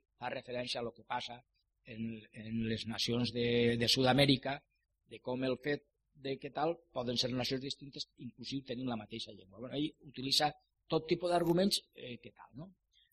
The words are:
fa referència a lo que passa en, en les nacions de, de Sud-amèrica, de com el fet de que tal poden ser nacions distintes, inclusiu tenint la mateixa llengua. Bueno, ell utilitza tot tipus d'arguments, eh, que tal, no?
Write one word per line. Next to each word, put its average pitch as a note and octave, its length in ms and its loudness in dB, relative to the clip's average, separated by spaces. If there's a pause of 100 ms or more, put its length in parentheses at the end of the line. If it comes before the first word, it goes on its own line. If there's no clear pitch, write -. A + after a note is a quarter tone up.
(180)
fa B2 160 -8
referència B2 460 -6
a A#2+ 40 -4
lo A#2 80 -6
que - 160 -20
passa B2 300 -6 (500)
en, A2+ 320 -4 (120)
en A2 360 0
les A2 180 0
nacions A#2 460 2
de, A#2+ 480 4
de A#2 80 4
Sud-amèrica, C3+ 720 6 (500)
de A2 160 -16
com B2+ 200 -4
el C3 200 0
fet C#3+ 220 -2 (320)
de C3+ 200 -6
que C#3 120 -12
tal D3 240 -2 (180)
poden B2 240 -4
ser A#2+ 160 -2
nacions B2+ 300 -2
distintes, C#3 460 -10 (160)
inclusiu B2+ 420 -10
tenint B2+ 240 -6
la A#2 80 -4
mateixa A2 340 -12
llengua. F#2+ 300 -20
Bueno, B2+ 160 -10
ell D3+ 320 -6
utilitza C3+ 400 0 (400)
tot D#3+ 180 2
tipus F3 220 0
d'arguments, F3 500 4 (140)
eh, B2 280 -12
que G#2+ 100 -18
tal, - 260 -20
no? F#3 140 -16 (400)